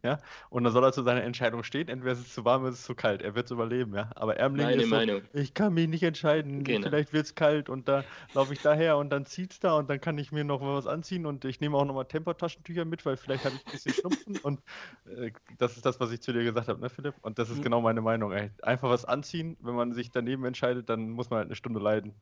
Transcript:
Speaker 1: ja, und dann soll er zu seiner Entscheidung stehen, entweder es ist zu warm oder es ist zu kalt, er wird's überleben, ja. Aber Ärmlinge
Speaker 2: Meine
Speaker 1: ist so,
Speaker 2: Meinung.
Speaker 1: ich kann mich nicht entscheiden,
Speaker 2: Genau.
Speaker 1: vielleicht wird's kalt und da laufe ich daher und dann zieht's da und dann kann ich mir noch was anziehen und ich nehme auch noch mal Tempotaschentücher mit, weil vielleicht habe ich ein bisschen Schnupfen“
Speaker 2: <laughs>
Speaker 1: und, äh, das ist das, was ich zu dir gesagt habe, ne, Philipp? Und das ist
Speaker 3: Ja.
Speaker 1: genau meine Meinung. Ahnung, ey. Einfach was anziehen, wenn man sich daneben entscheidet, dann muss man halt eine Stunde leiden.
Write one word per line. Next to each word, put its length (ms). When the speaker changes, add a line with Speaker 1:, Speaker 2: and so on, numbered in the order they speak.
Speaker 1:
ja, 160
und 160
dann 80
soll 120
er 80
zu 100
seiner 220
Entscheidung 380
stehen, 260
entweder 240
es 80
ist 120
zu 120
warm 180
oder 80
es 80
ist 80
zu 80
kalt, 260
er 140
wird's 160
überleben, 440
ja. 200
Aber 240
Ärmlinge 320
Speaker 2:
Meine 120
Speaker 1:
ist 60
so, 60
Speaker 2:
Meinung. 280
Speaker 1:
ich 180
kann 220
mich 140
nicht 160
entscheiden, 600
Speaker 2:
Genau. 220
Speaker 1:
vielleicht 260
wird's 220
kalt 340
und 200
da 160
laufe 220
ich 60
daher 360
und 140
dann 160
zieht's 340
da 140
und 160
dann 100
kann 160
ich 160
mir 120
noch 180
was 240
anziehen 400
und 180
ich 160
nehme 160
auch 80
noch 100
mal 100
Tempotaschentücher 840
mit, 180
weil 140
vielleicht 260
habe 120
ich 100
ein 60
bisschen 200
Schnupfen“ 460
Speaker 2:
<laughs> 60
Speaker 1:
und, 160
äh, 260
das 180
ist 80
das, 160
was 120
ich 100
zu 100
dir 120
gesagt 240
habe, 120
ne, 80
Philipp? 320
Und 200
das 100
ist 80
Speaker 3:
Ja. 60
Speaker 1:
genau 160
meine 200
Meinung. 240
Ahnung, 120
ey. 140
Einfach 280
was 140
anziehen, 560
wenn 140
man 180
sich 180
daneben 340
entscheidet, 440
dann 220
muss 200
man 80
halt 100
eine 80
Stunde 240
leiden. 420